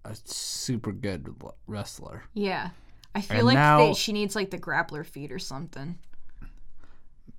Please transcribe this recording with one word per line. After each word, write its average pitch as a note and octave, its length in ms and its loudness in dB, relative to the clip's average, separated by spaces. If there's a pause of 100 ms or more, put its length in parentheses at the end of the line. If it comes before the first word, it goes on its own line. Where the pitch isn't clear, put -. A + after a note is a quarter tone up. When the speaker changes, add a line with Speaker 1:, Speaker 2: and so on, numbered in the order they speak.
Speaker 1:
a G#2+ 180 -10
super - 680 -4
good G2 380 -6 (140)
l-, - 120 -14 (120)
wrestler." - 560 -10 (100)
Speaker 2:
Yeah. F#3 380 -4 (440)
I G3+ 60 -2
feel G#2+ 200 -2
Speaker 1:
And A#2 80 8
Speaker 2:
like - 80 8
Speaker 1:
now D3+ 320 10
Speaker 2:
they, - 40 4
she G#3 220 0
needs, G#3 200 -2
like, G3 160 -2
the F3+ 80 -8
grappler D#3 460 -2
feet C#3+ 260 -12
or C3+ 80 -8
something. E3+ 600 -8 (1400)